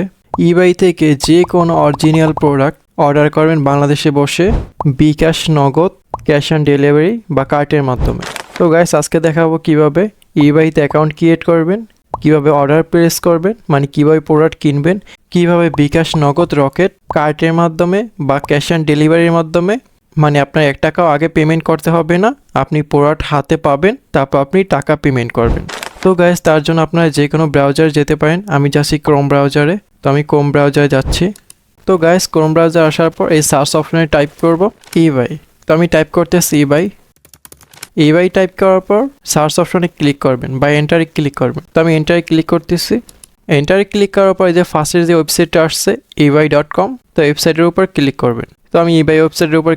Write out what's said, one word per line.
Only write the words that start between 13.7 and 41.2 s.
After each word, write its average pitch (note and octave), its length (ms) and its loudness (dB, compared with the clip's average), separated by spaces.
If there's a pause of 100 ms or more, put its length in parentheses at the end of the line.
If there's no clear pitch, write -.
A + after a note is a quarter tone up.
কিভাবে D#3 320 2
প্রোডাক্ট D#3 440 0
কিনবেন, D3 340 0 (340)
কিভাবে E3+ 460 2
বিকাশ, D3 300 0 (160)
নগদ, C#3+ 300 0
রকেট, D3 380 0 (220)
কার্টের D3+ 400 -2
মাধ্যমে E3+ 460 0 (200)
বা C#3 180 -2 (120)
cash D3 240 0
on E3 100 0
ডেলিভারির D#3 480 2
মাধ্যমে, E3+ 460 -2 (400)
মানে D3 280 2
আপনার D#3 260 -2
এক C#3 100 -8
টাকাও D#3+ 260 0
আগে D3+ 200 0
পেমেন্ট D#3+ 360 0
করতে D#3+ 320 -2
হবে E3 220 0
না, A3+ 180 0 (180)
আপনি D3+ 280 -2
প্রোডাক্ট D3+ 480 0
হাতে D3+ 280 -2
পাবেন, C#3+ 360 0 (180)
তারপর C#3 340 -2
আপনি F#3+ 180 -2
টাকা C#3+ 300 -2 (100)
পেমেন্ট B2+ 280 -2
করবেন। A#2 320 -2 (400)
তো F#3 60 2 (100)
গাইস, F3 280 2
তার D#3 160 2
জন্য E3 180 0
আপনারা E3 280 0
যে C#3+ 220 0
কোনো D#3+ 220 0
ব্রাউজার C#3+ 440 2
যেতে D3 240 0
পারেন। D#3+ 180 0 (160)
আমি C#3+ 200 2
যাচ্ছি D3 200 0 (100)
Chrome C#3+ 260 2
ব্রাউজারে, C#3+ 440 0 (260)
তো - 100 -10
আমি D3 180 2
Chrome C#3+ 240 0
ব্রাউজারে C#3+ 420 2
যাচ্ছি। C3 300 -2 (600)
তো F#3+ 120 2
গাইস, E3 260 2 (100)
Chrome D#3 220 0
ব্রাউজার E3 360 2
আসার E3 260 0
পর F#3+ 80 -2 (100)
এই D3+ 60 2
সার্চ D3 340 0
অপশনে E3 320 0
টাইপ D3 220 0 (120)
করব E3 200 0 (420)
eBay। C3+ 280 0 (340)
তো - 80 -14
আমি E3+ 140 2
টাইপ D#3 200 0 (100)
করতেছি F3 360 0 (100)
eBay। D3 220 2 (1200)
eBay E3+ 220 2 (100)
টাইপ F#3+ 220 0
করার F#3+ 300 2
পর G#3 120 2 (220)
সার্চ D3+ 380 0
অপশনে F3 260 -2 (100)
ক্লিক C#3+ 280 0
করবেন C3 340 -2
বা C#3+ 80 0 (120)
এন্টারে D#3+ 260 0 (100)
ক্লিক C#3+ 260 -4